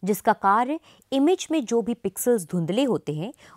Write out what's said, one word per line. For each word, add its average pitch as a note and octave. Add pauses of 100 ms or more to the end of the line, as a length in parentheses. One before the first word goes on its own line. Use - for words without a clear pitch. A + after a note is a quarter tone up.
जिसका G#3
कार्य A#3+ (320)
इमेज C#4+
में D#4
जो A#3
भी A#3
पिक्सेल्स G#3
धुंधले F3+
होते G3
हैं, F3+ (240)